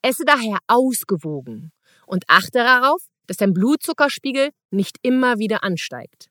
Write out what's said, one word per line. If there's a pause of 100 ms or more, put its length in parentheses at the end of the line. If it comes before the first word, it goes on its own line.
Esse
daher
ausgewogen (360)
und
achte
darauf, (260)
dass
dein
Blutzuckerspiegel (200)
nicht
immer
wieder
ansteigt.